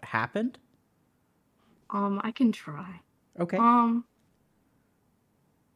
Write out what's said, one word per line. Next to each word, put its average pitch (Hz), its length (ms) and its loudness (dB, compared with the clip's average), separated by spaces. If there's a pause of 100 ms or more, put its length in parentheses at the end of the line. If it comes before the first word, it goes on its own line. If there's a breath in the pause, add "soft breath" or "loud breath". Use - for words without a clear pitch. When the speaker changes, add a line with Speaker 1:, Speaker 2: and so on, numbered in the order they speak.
Speaker 1:
happened? 160 560 -4 (1300)
Speaker 2:
Um, 202 340 -2
I 220 80 -6
can 233 200 2
try. 175 500 -12 (380)
Speaker 1:
Okay. 175 200 -2
Speaker 2:
Um, 233 460 4 (1700)